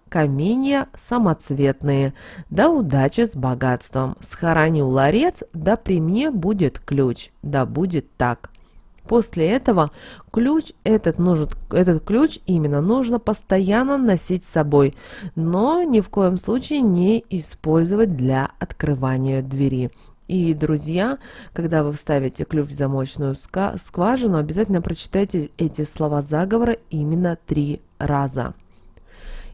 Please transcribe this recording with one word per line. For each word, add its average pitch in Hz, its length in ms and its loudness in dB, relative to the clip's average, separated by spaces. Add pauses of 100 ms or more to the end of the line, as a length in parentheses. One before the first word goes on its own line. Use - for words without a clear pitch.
каменья 208 800 0 (220)
самоцветные, 143 1040 0 (360)
да 269 200 4
удача 170 560 2
с 220 80 -6
богатством. 131 840 -2
Схороню 160 680 0
ларец, 147 560 2 (100)
да 175 240 0
при 185 240 -2
мне 208 300 0
будет 190 480 0
ключ, 135 520 -2 (120)
да 139 240 0
будет 156 400 -2 (100)
так». 123 340 -2 (580)
После 214 400 2
этого 202 420 2 (400)
ключ 285 420 0 (120)
этот 214 340 2
нужен, 170 300 2 (220)
этот 175 340 2
ключ 269 420 2
именно 151 340 2
нужно 233 380 0
постоянно 220 800 0
носить 185 480 0
с - 80 -16
собой, 143 420 4 (400)
но 196 480 0
ни 262 180 4
в 185 100 -4
коем 185 280 2
случае 262 440 -2
не 196 480 2
использовать 170 840 0
для 131 340 0 (100)
открывания 131 840 -2
двери. 135 480 -2 (380)
И, 175 240 0
друзья, 156 640 -2 (380)
когда 165 280 0
вы 147 120 -2
вставите 139 500 -2
ключ 147 240 -2
в 143 40 -12
замочную 135 640 -2
ска-, - 440 -4
скважину, 214 580 0
обязательно 170 460 0
прочитайте 180 760 -4
эти 151 300 -2
слова 147 340 -2
заговора 196 560 0 (140)
именно 165 560 0
три 147 340 -2 (180)
раза. 139 540 -2 (1000)